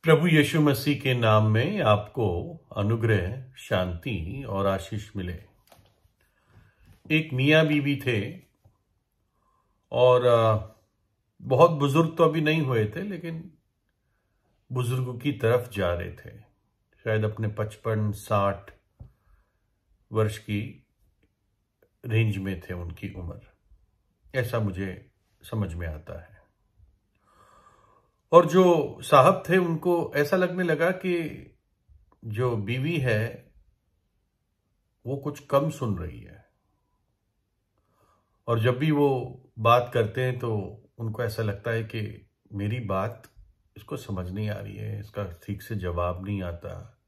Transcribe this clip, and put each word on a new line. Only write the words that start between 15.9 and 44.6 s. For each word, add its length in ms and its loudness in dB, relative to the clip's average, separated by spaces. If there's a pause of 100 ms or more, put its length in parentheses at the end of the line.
रहे 180 -6
थे। 280 -20 (640)
शायद 200 0
अपने 240 -4
पचपन, 640 -4
साठ 600 -2 (1400)
वर्ष 260 0
की 500 -8 (1160)
रेंज 320 0
में 240 -8
थे 120 -12
उनकी 360 -10
उम्र, 300 -12 (960)
ऐसा 240 -2
मुझे 520 -6 (320)
समझ 300 -6
में 140 -8
आता 340 -12
है। 180 -20 (1900)
और 140 12
जो 560 4
साहब 480 6
थे, 80 4
उनको 580 0
ऐसा 220 2
लगने 260 0
लगा 280 0
कि 540 -6 (800)
जो 320 -2
बीवी 400 -4
है, 560 -4 (1500)
वो 120 -6
कुछ 280 -8
कम 240 2
सुन 280 -4
रही 220 -10
है। 300 -20 (2000)
और 120 2
जब 180 2
भी 140 0
वो 440 0 (240)
बात 340 4
करते 300 0
हैं, 160 -4
तो 420 -6 (160)
उनको 260 -6
ऐसा 200 -6
लगता 280 -4
है 120 -4
कि 460 -10 (240)
मेरी 260 -4
बात 520 -6 (460)
इसको 200 -12
समझ 320 -8
नहीं 200 -6
आ 100 -6
रही 160 -12